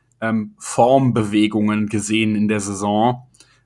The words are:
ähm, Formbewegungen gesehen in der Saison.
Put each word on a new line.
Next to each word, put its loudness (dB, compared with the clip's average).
ähm, -4
Formbewegungen 2
gesehen 0
in 0
der 0
Saison. -2